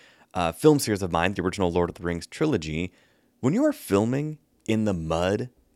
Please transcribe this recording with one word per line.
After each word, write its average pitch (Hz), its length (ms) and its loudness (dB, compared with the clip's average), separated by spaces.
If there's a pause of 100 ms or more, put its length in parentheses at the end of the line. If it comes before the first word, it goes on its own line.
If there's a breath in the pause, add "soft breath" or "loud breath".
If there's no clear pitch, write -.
(340 soft breath)
uh, 87 180 -2
film 151 260 6
series 104 240 -2
of 92 100 -4
mine, 87 220 2
the 90 80 -4
original 90 300 0
Lord 87 180 2
of - 60 -12
the - 80 -14
Rings 85 240 -4
trilogy. 87 640 -2 (480 soft breath)
When 139 160 0
you 277 100 2
are 302 80 2
filming 139 640 -2 (300)
in 110 180 2
the 104 80 2
mud 87 560 -2 (260)